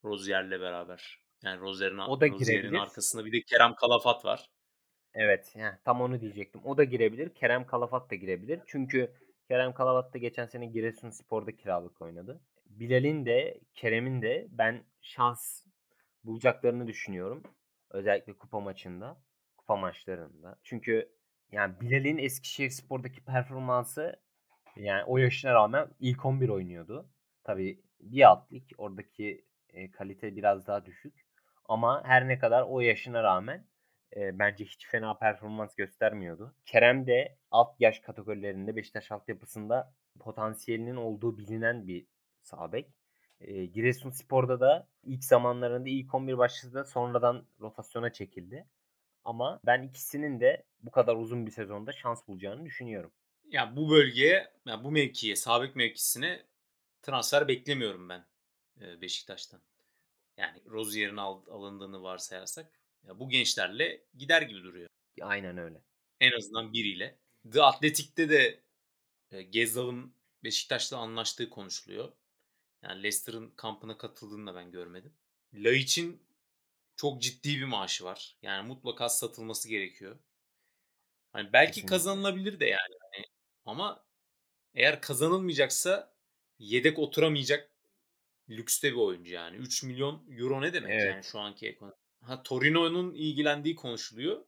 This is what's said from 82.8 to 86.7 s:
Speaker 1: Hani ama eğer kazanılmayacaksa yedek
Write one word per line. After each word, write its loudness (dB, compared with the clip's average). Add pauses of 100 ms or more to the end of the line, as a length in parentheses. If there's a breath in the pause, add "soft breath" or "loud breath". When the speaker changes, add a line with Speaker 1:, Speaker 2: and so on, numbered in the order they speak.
Speaker 1:
Hani -16 (400)
ama -8 (680)
eğer 4
kazanılmayacaksa 0 (460)
yedek 2